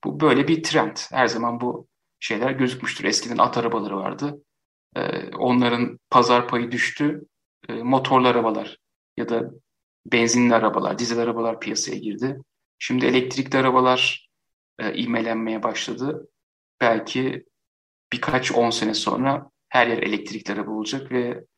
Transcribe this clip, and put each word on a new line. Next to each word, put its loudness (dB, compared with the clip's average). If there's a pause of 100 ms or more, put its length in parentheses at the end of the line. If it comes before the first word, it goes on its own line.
Bu -6
böyle 4
bir 2
trend. 0 (140)
Her 2
zaman -2
bu -6 (320)
şeyler -2
gözükmüştür. -2
Eskiden -2
at 4
arabaları -2
vardı. -6 (520)
E, -4
onların 2 (100)
pazar 6
payı -2
düştü. -2 (480)
E, -6
motorlu 4
arabalar 0 (400)
ya -4
da -2 (540)
benzinli 4
arabalar, 2
dizel -2
arabalar -2
piyasaya -6
girdi. -4 (420)
Şimdi 0
elektrikli 0
arabalar, 4 (500)
e, -4 (100)
ivmelenmeye -2
başladı. -4 (540)
Belki 0 (680)
birkaç -2
on 4
sene -2
sonra -2 (200)
her 4
yer 0
elektrikli -4
araba -6
olacak -6
ve -4 (140)